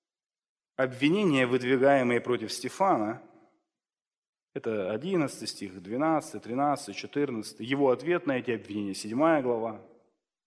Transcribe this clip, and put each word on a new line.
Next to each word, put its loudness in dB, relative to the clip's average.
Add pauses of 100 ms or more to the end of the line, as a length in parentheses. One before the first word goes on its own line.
(760)
Обвинения, 2
выдвигаемые 4
против -2
Стефана, 0 (1300)
это -2
одиннадцатый -2
стих, -10
двенадцатый, -2
тринадцатый, -2
четырнадцатый, -4
его 2
ответ 0
на 0
эти -4
обвинения, -4
седьмая 2
глава, -2 (640)